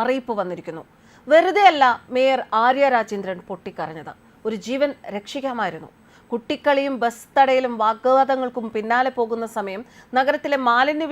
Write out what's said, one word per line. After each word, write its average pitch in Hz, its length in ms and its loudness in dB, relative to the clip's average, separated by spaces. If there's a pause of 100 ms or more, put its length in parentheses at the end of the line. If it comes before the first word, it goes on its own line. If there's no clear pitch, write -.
അറിയിപ്പ് 247 400 -2
വന്നിരിക്കുന്നു. 170 440 -10 (480)
വെറുതെയല്ല 349 520 6 (300)
മേയർ 254 260 2 (240)
ആര്യ 262 200 4 (120)
രാജേന്ദ്രൻ 196 420 -4 (100)
പൊട്ടിക്കരഞ്ഞത്. 160 640 -12 (340)
ഒരു 220 100 -4 (100)
ജീവൻ 269 240 -2 (260)
രക്ഷിക്കാമായിരുന്നു. 208 760 -8 (420)
കുട്ടിക്കളിയും 277 680 -2
ബസ് 233 340 -4
തടയലും 262 460 2
വാഗ്വാദങ്ങൾക്കും 254 920 0
പിന്നാലെ 233 440 0
പോകുന്ന 226 280 -4 (120)
സമയം 196 240 -8 (340)
നഗരത്തിലെ 285 420 0 (100)
മാലിന്യ 285 440 2